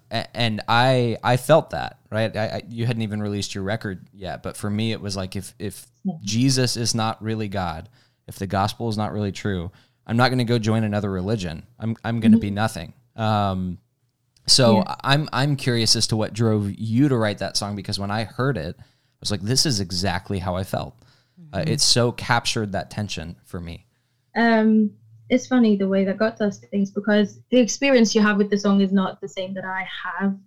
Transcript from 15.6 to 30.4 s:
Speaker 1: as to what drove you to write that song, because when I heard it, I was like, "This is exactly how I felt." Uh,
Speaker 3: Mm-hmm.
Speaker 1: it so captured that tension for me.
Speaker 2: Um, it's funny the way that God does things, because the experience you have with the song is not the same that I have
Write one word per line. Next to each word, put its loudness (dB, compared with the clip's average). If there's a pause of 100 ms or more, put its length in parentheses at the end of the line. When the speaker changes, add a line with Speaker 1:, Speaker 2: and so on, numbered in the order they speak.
Speaker 1:
as 0
to 0
what -2
drove 2
you 2
to 2
write 0
that -6
song, -2
because -6
when -4
I -2
heard -2
it, -6
I -20 (380)
was -6
like, -2
"This 2
is 0
exactly -2
how -2
I -2
felt." -6 (580)
Uh, -4
Speaker 3:
Mm-hmm. -2
Speaker 1:
it -2
so 4
captured -2
that -6
tension -8
for -14
me. -12 (500)
Speaker 2:
Um, 4 (400)
it's 2
funny 4
the 0
way 2
that -2
God 0
does -2
things, -4
because 0 (100)
the 6
experience 4
you 4
have 4
with 2
the 2
song 4
is 2
not 0
the -10
same -8
that -8
I -6 (340)
have 0 (100)